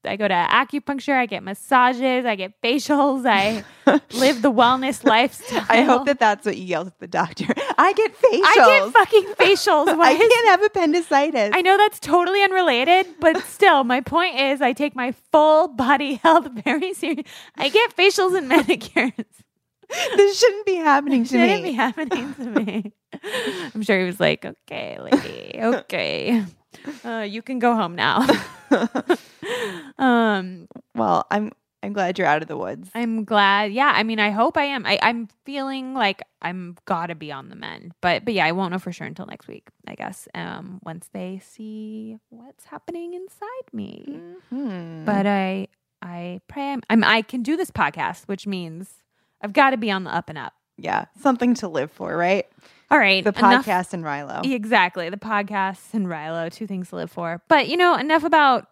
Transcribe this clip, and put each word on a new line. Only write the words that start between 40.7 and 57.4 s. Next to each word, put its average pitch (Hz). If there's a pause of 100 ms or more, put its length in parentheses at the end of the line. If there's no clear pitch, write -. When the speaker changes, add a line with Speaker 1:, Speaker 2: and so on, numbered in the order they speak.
Speaker 1:
once 170
they 190
see 220 (120)
what's 233
happening 349
inside 415
me. 277 (340)
Speaker 2:
Mm-hmm. 175
Speaker 1:
But 202
I, 190 (340)
I 175
pray 277
I'm, 262
I'm, 226
I 226
can 247
do 302
this 349
podcast, 151
which 196
means 175 (520)
I've 208
gotta 269
be 214
on 190
the -
up 175
and 156
up. 127 (240)
Speaker 2:
Yeah, - (140)
something 247
to 202
live 156
for, 170
right? 180 (420)
Speaker 1:
All 302
right, 190
Speaker 2:
The 214
Speaker 1:
enough 240
Speaker 2:
podcast 185
and 170
Rilo. 143
Speaker 1:
Exactly, 190
the 202
podcast 202
and 202
Rilo, 165
two 220
things 185
to 180
live 175
for. 170